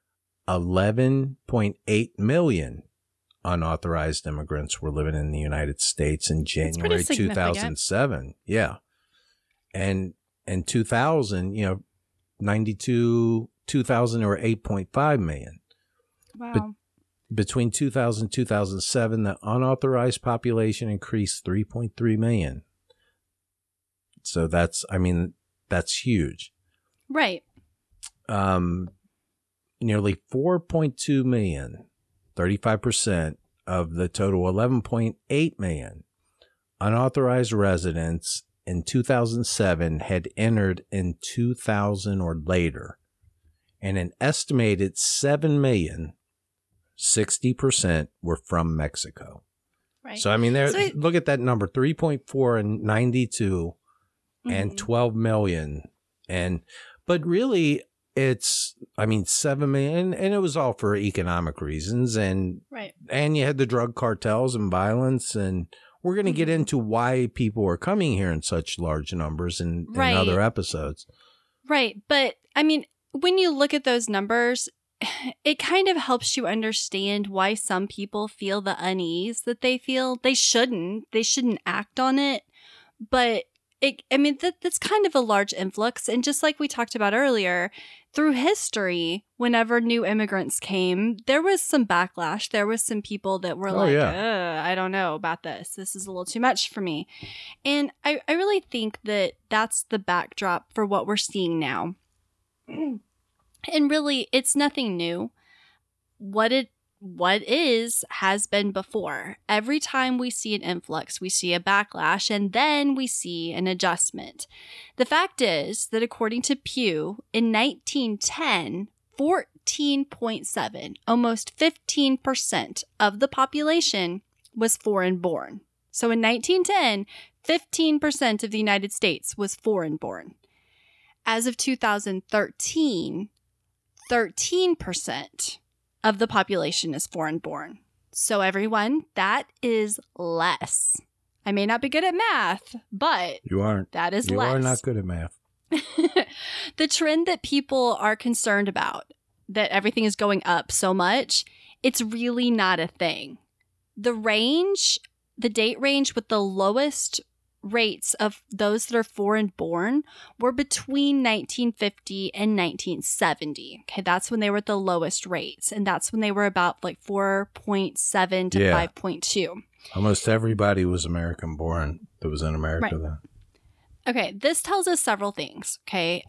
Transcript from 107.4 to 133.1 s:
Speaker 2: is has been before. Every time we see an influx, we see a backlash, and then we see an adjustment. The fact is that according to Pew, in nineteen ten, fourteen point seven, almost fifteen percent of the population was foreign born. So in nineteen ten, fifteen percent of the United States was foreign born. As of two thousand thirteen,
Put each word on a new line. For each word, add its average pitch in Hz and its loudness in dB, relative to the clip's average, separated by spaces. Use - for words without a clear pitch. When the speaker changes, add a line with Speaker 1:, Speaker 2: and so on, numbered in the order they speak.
Speaker 2:
is 233 0
has 202 0
been 202 0
before. - -6
Every 220 0
time 254 0
we 247 -4
see 214 -6
an 202 -2
influx, - -6
we 185 -6
see 180 0
a 175 0
backlash, 196 0
and 202 0
then 285 2
we 262 -2
see 165 -6
an 185 -2
adjustment. - -2
The 254 2
fact 330 0
is 170 0
that 220 -2
according 233 -2
to 269 0
Pew, 185 -2
in 226 2
nineteen 233 0
ten, 190 -2
fourteen 285 0
point 226 -6
seven, - -6
almost 233 2
fifteen 285 2
percent - -2
of 208 2
the 269 4
population 269 0
was 226 2
foreign 185 2
born. 170 -4
So 233 0
in 226 2
nineteen 240 2
ten, 247 2
fifteen 320 2
percent 254 0
of 208 -6
the 220 -4
United 202 0
States - -2
was 202 -4
foreign 175 0
born. 95 -10
As 226 0
of 240 -2
two 262 -2
thousand 208 -2
thirteen, 214 -2